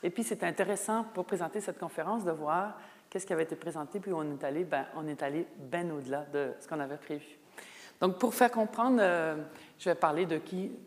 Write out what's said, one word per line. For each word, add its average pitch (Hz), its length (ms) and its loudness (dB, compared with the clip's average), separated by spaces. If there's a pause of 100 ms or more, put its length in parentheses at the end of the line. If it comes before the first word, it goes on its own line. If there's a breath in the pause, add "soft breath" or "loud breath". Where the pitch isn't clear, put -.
Et 175 80 0
puis, 233 120 -2
c'est 220 200 -4
intéressant 190 600 0 (120)
pour 180 100 -2
présenter 175 340 -2
cette 208 200 -6
conférence 180 440 -2
de 175 80 2
voir 165 480 0 (300 loud breath)
qu'est-ce 185 160 -4
qui - 80 -2
avait 160 100 4
été 160 120 -4
présenté, 160 440 -6
puis 190 140 -4
on 160 100 0
est 147 200 -4
allé, 151 200 0
ben, 143 220 0 (100)
on 156 120 -6
est 147 160 -6
allé 147 240 0 (100)
bien 170 320 -4
au-delà 143 420 -4
de 143 300 0
ce - 60 -18
qu'on 160 120 -4
avait 139 180 -4
prévu. - 420 -10 (600 loud breath)
Donc, 180 200 4
pour 226 160 4
faire 247 160 8
comprendre, 233 500 4
euh, 170 340 4 (440 loud breath)
je - 100 0
vais 165 60 6
parler 170 320 4
de 160 100 2
qui, 185 340 -4 (160)